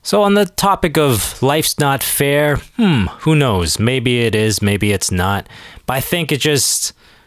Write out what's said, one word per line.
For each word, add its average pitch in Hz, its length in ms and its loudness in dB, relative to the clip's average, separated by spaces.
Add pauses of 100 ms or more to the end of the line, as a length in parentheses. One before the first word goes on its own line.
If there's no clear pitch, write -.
So 202 200 2
on 202 100 2
the 202 120 4
topic 185 520 0
of 135 440 0
life's 143 380 0
not 139 240 0
fair, 143 540 0 (180)
hmm, 165 300 0 (160)
who 156 120 2
knows? 107 460 0
Maybe 120 400 0
it 113 160 0
is, 107 260 0
maybe 104 300 0
it's 98 180 -2
not. 95 380 -2 (380)
But 123 80 -4
I 135 80 -2
think 165 320 -4
it 131 80 -2
just, - 500 -2 (360)